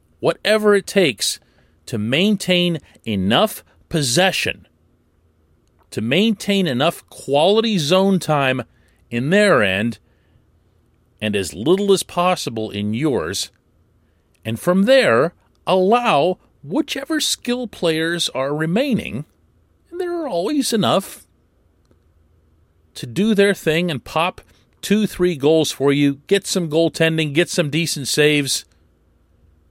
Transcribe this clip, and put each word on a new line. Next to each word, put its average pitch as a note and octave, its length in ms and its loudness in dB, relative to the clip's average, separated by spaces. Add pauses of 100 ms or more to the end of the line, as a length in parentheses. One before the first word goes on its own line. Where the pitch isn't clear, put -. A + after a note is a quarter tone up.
(200)
Whatever G#3 560 2
it G3 100 0
takes - 540 0 (460)
to A#2+ 120 -6
maintain F3 840 0 (260)
enough A2+ 580 0 (240)
possession, D#3 800 -2 (1200)
to A2+ 100 -10
maintain G3 680 0
enough C#3 420 -2
quality G3+ 680 2
zone F#3 420 2
time C3+ 440 0 (480)
in A#2+ 180 -2
their F#3+ 320 4
end, G#2 380 0 (1200)
and G#2+ 140 -2
as F#2 180 -4
little F#3+ 400 2
as F3 80 2
possible C#3 680 -4
in G#2 220 -4
yours. A2 580 -2 (920)
And A2+ 160 -6
from F#3 240 2
there, F3 500 4 (320)
allow F#3 760 2 (240)
whichever C#4 560 -4
skill B3 480 -4
players E3 640 -2
are C3+ 240 -4
remaining, D#3+ 720 -2 (640)
and F4 120 -8
there F4 180 -4
are D#4 80 -6
always A#3+ 460 -2
enough, F3+ 540 0 (1700)
to - 100 -14
do F#3+ 300 0
their G3 180 4
thing E3+ 380 -2
and C3+ 120 -6
pop - 380 -4 (400)
two, G#3+ 240 0
three F3+ 300 -2
goals D3 360 2
for C#3+ 220 0
you, C#3+ 220 2 (100)
get G3 220 -2
some F3 200 -2
goaltending, D#3+ 640 0
get E3 140 2
some D#3+ 220 -2
decent D3+ 380 -4
saves, D3 580 0 (1040)